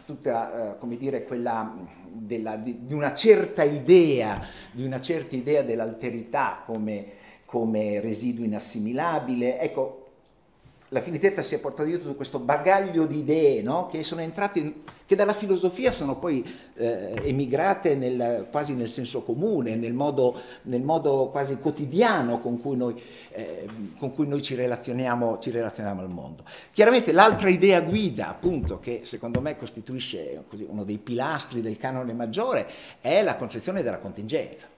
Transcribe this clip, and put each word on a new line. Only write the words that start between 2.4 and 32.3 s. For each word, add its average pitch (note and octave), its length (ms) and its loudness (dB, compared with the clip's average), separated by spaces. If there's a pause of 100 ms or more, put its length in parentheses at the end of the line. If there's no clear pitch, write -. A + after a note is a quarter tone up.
di, A#2+ 300 -8
di C#3 80 -6
una D3 200 0
certa - 480 6
idea, D3 840 6 (280)
di B2 120 -8
una C3 160 -4
certa C#3 360 -4
idea C#3 260 2
dell'alterità A2+ 1000 -2
come, G#2+ 420 -4 (380)
come G#2+ 560 0
residuo A2+ 440 -4
inassimilabile. B2 1120 -2
Ecco, - 460 -4 (840)
la C3 100 0
finitezza F3 420 0
si - 120 -4
è D3+ 40 -2
portata D3+ 260 -4
dietro E3+ 200 -2
tutto C#3 120 -8
questo C3+ 220 -8
bagaglio E3 680 2
di D3 140 -2
idee, D3 420 4
no? C#3+ 280 -2
Che D#3+ 140 -6
sono E3 200 -6
entrate E3+ 360 -2
in, D3+ 140 -2 (320)
che G3 120 4
dalla G3+ 160 4
filosofia G3 580 0
sono C3+ 280 -4
poi, D3 260 -2 (300)
eh, G#2 380 -4 (120)
emigrate C#3+ 680 2
nel, B2 560 0
quasi D3 240 -2
nel A#2+ 160 -2
senso A#2+ 320 -6
comune, C3 520 0
nel A#2 200 -2
modo, C3 440 2 (240)
nel B2 200 -2
modo C#3 460 2
quasi C#3 280 -2
quotidiano D3 840 2
con A#2+ 200 -4
cui C#3 160 -4
noi, A#2+ 240 -2 (300)
eh, F2+ 360 -10 (320)
con C3+ 160 -6
cui D3+ 120 0
noi C#3+ 160 -2
ci C3+ 120 -4
relazioniamo, A#2+ 840 0
ci - 120 -6
relazioniamo G#2 520 -4
al F#2 80 -10
mondo. D#2 340 -12 (280)
Chiaramente A3 400 6
l'altra G3 360 8
idea F#3 320 8
guida, D#3+ 480 -2
appunto, B2 500 -2
che A#2+ 260 -8
secondo A#2 360 -4
me C#3+ 160 -4
costituisce G#2+ 920 -10
così G#2 200 -12
uno G2+ 160 -6
dei G#2 140 -4
pilastri B2 640 -4
del G#2+ 160 -4
canone B2+ 340 -4
maggiore, A#2+ 540 -2 (340)